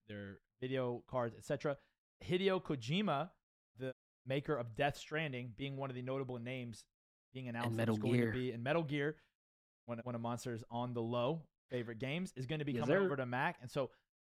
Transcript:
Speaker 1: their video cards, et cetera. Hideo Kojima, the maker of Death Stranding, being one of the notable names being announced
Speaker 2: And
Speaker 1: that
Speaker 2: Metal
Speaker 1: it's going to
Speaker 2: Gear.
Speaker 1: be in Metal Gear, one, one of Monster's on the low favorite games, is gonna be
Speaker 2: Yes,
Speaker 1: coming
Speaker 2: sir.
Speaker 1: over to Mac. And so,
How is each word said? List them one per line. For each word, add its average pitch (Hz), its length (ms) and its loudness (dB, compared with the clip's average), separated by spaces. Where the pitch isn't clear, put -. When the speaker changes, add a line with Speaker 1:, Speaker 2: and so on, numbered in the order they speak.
Speaker 1:
their 101 320 -10
video 127 480 -2
cards, 120 300 0
et 104 80 -18
cetera. 143 320 0
Hideo 185 360 4
Kojima, 151 680 0
the 131 140 -4
maker 139 300 2
of 120 200 -4
Death 139 220 2
Stranding, 131 580 -4
being 139 220 -4
one 135 140 -2
of 123 40 -6
the 127 60 -6
notable 127 380 -2
names 120 460 -6
being 131 180 -8
announced 117 200 0
Speaker 2:
And 113 60 0
Speaker 1:
that 113 80 2
Speaker 2:
Metal 113 120 4
Speaker 1:
it's 107 60 -2
going 120 120 4
to 123 60 8
Speaker 2:
Gear. 117 120 4
Speaker 1:
be 127 220 0
in 117 100 -4
Metal 156 180 4
Gear, 147 360 0
one, 117 180 -6
one 120 120 -4
of 117 60 -2
Monster's 117 500 -2
on 120 240 -2
the 120 60 0
low 120 420 2
favorite 117 300 -4
games, 156 360 -2
is 127 120 -4
gonna 151 180 -2
be 143 60 2
Speaker 2:
Yes, 120 140 2
Speaker 1:
coming 156 120 8
Speaker 2:
sir. 202 60 6
Speaker 1:
over 170 140 4
to 131 100 0
Mac. 139 340 0
And 120 80 -12
so, 147 220 0